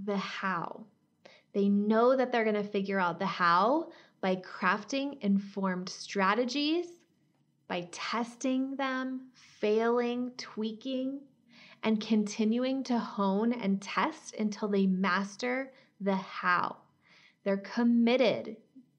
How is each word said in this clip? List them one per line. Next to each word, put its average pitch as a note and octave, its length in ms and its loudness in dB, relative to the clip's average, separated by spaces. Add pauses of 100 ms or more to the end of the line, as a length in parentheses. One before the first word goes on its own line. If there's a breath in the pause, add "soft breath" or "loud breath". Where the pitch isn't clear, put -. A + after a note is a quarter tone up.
the G3+ 120 -2
how. - 680 -6 (680 loud breath)
They G3+ 160 2
know A3 460 4
that B3 160 2
they're A#3 140 2
gonna G#3 180 2
figure G3 360 -2
out E3+ 200 0
the G3 60 -2
how F#3+ 640 4 (320 loud breath)
by F#3+ 160 2
crafting G#3+ 840 -2
informed G3 680 -2
strategies, C4 1000 0 (800)
by F3+ 240 -4
testing C4 840 -4
them, C4 580 -4
failing, A#3+ 1040 0
tweaking, C4 840 -6 (640 loud breath)
and A3 160 2
continuing A3+ 840 0
to B3 140 0
hone G#3 540 0
and G3 300 0
test - 540 -4
until G#3+ 340 -2
they G3 180 4
master G3 840 0 (280 loud breath)
the G3 160 0
how. - 640 -2 (680 soft breath)
They're G3 140 2
committed A#3 1000 2 (420)